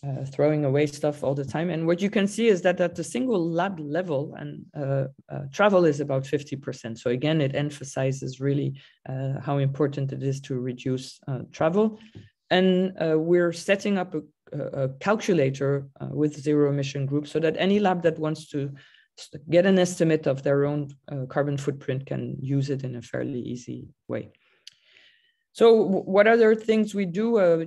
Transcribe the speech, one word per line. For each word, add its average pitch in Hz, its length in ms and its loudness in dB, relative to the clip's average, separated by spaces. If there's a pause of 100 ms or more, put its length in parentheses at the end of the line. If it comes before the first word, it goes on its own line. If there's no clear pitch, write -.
uh, 135 220 -6
throwing 147 400 2
away 143 220 2
stuff 147 360 -4
all 135 120 0
the 139 100 -4
time. 156 240 -4
And 160 180 -2
what 175 140 2
you 202 80 0
can 202 180 2
see 226 220 0
is 180 140 4
that 180 180 2
at 175 140 0
the 170 100 -8
single 226 460 -2
lab 170 280 -2
level, 151 600 -4
and, 147 260 -12 (100)
uh, 139 340 -2 (200)
uh, 139 140 -10 (100)
travel 196 320 4
is 147 160 2
about 135 260 -2
fifty 143 300 -4
percent. 123 420 -10
So - 120 -4
again, 147 320 0
it 135 120 0
emphasizes 135 840 -4
really, 139 400 -2 (260)
uh, 135 360 -6
how 143 160 -2
important 139 560 0
it 131 80 -8
is 135 200 -2
to 135 160 -6
reduce, 127 720 -6
uh, 127 120 -6 (120)
travel. 208 460 0 (500)
And, 185 500 4
uh, 160 200 2
we're 170 340 4
setting 202 460 0
up 180 160 -4
a, 156 80 -4 (340)
a 135 320 -4 (120)
calculator, 139 840 2 (140)
uh, 135 100 -8
with 147 240 -2
Zero 147 360 2
Emission 139 340 -2
Group 147 240 -2
so - 100 -4
that 160 200 0
any 196 200 2
lab 185 240 2
that 160 160 2
wants 156 300 -4
to 143 240 -4 (460)
s-, - 100 -20 (220)
get 175 160 6
an 190 120 6
estimate 170 480 2
of 135 160 0
their 143 220 2
own, 147 240 -2 (240)
uh, 135 140 -6
carbon 143 320 -2
footprint 135 480 -4
can 127 340 -6
use 139 300 -2
it 135 140 -4
in 127 120 -8
a 120 60 -10
fairly 127 380 -6
easy 120 460 -10 (220)
way. 113 240 -8 (1200)
So 226 320 8
w-, 185 180 0
what 202 240 4
other 220 300 6
things 220 360 0
we 196 140 -2
do? 220 320 0
Uh, 170 280 4